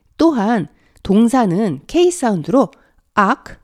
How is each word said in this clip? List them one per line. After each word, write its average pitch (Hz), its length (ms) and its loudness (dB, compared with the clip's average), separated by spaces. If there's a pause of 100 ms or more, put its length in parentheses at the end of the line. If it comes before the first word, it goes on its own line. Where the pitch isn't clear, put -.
(180)
또한 233 500 0 (360)
동사는 208 840 0
K 349 240 2
사운드로 208 600 -2 (440)
악, - 480 -4